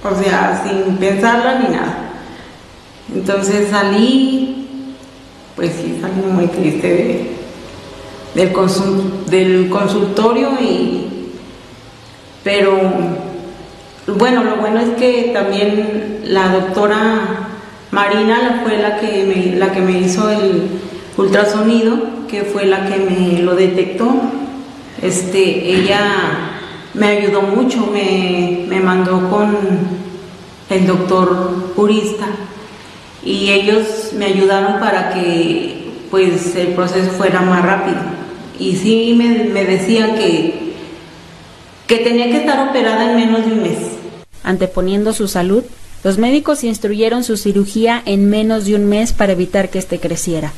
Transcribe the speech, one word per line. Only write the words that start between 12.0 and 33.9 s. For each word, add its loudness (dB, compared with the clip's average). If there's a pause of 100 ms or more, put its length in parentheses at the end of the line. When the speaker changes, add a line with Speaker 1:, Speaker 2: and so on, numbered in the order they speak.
Speaker 1:
Pero, 4 (1400)
bueno, 2
lo 0
bueno 0
es 2
que 2
también 0
la 2
doctora 0 (420)
Marina 2
fue 0
la 0
que 0
me, 0
la 2
que 0
me 2
hizo 2
el 0 (480)
ultrasonido, 2 (300)
que -4
fue -2
la 2
que -2
me 2
lo 2
detectó. 2 (920)
Este, 0
ella 2 (920)
me 2
ayudó 2
mucho, 2
me, 0
me 0
mandó 2
con 2 (1120)
el 2
doctor 0
Purista 0 (960)
y -2
ellos 2